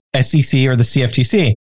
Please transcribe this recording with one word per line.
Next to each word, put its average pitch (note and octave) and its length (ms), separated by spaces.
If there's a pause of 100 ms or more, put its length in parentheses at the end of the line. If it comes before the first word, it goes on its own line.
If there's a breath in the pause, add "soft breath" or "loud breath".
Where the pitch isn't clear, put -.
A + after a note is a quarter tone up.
(140)
S C3+ 200
E D3+ 80
C C3 280
or B2+ 80
the A#2 80
C C3+ 180
F A#2+ 80
T B2+ 140
C. D3+ 300 (160)